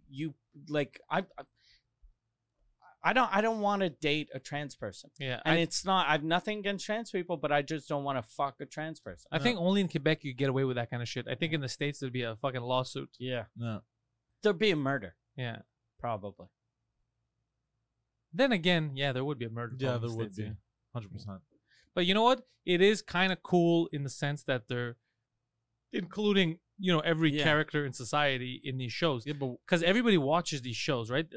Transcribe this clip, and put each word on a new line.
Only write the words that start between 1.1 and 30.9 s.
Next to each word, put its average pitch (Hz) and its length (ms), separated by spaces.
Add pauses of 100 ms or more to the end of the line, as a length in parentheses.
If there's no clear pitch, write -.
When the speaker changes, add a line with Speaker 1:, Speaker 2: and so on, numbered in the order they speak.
Speaker 1:
I, - 240 (1600)
I 170 100
don't, 240 180
I 196 100
don't 220 200
wanna 196 300
date 147 420
a 131 60
trans 143 360
person. - 440
Speaker 2:
Yeah, 127 260
Speaker 1:
And 160 140
Speaker 2:
I - 20
Speaker 1:
it's - 240
not, 185 240
I've 151 140
nothing 175 340
against 202 300
trans 220 240
people, 180 260
but 143 140
I 147 100
just 143 260
don't 143 160
wanna 135 200
fuck 139 360
a 143 60
trans 156 340
person. - 320
Speaker 2:
I 156 60
think 220 220
Speaker 3:
No. 170 80
Speaker 2:
only 196 140
in 180 60
Quebec 156 360
you 135 100
get 135 160
away 135 140
with 127 140
that 117 120
kind 120 140
of 117 40
shit. 123 220
I 127 60
think 160 180
in 156 80
the 131 80
States - 300
there'd 131 120
be 123 120
a 113 140
fucking 131 240
lawsuit. 127 480 (100)
Speaker 1:
Yeah. 127 240 (120)
Speaker 3:
No. 113 260 (600)
Speaker 1:
There'd 208 160
be 208 140
a 165 40
murder. 135 380 (240)
Speaker 2:
Yeah. 120 200 (420)
Speaker 1:
Probably. 101 480 (1900)
Speaker 2:
Then 254 180
again, 170 440
yeah, 139 160
there 127 120
would 139 160
be 120 60
a 113 40
murder 117 280
Speaker 3:
Yeah, 131 140
Speaker 2:
problem 120 40
in 117 60
Speaker 3:
there 117 80
Speaker 2:
the 113 140
Speaker 3:
would 104 100
Speaker 2:
States, 98 40
Speaker 3:
be. 110 60 (120)
Speaker 2:
yeah. - 380
Speaker 3:
Hundred 104 180
percent. 95 280 (540)
Speaker 2:
But 180 120
you 185 80
know 220 100
what? 254 220 (200)
It 175 160
is 202 200
kinda 185 360
cool 170 560
in 143 100
the 139 60
sense 143 340
that 127 240
they're 120 300 (960)
including, 196 680 (180)
you 185 140
know, 160 80
every 160 320
Speaker 1:
Yeah. 147 120
Speaker 2:
character 151 420
in 131 80
society 127 720
in 131 140
these 127 140
shows. 139 340
Speaker 3:
Yeah, 147 80
but 135 220 (100)
Speaker 2:
'Cause 170 160
everybody 202 360
watches 151 440
these 120 140
shows, 117 340